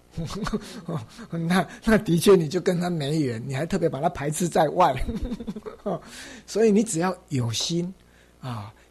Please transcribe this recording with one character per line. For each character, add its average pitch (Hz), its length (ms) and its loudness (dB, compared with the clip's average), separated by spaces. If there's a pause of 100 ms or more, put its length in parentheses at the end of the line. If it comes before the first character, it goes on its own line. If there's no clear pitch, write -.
(140)
<laughs> 170 1200 -8
那， 170 360 0 (140)
那 220 160 6
的 165 220 2
确 196 160 8
你 165 120 2
就 175 120 -2
跟 175 200 0
他 175 80 -2
没 160 300 0
缘， 120 260 0
你 135 80 -6
还 135 140 -2
特 196 100 -2
别 165 120 2
把 135 120 -4
他 165 80 2
排 147 220 -2
斥 165 180 -2
在 151 200 4
外。 160 260 4 (800)
<laughs> - 720 -10
所 214 180 2
以 220 60 6
你 208 140 6
只 160 160 -2
要 185 120 0 (180)
有 120 220 0
心， 170 400 -4 (480)
啊， 110 320 -10 (180)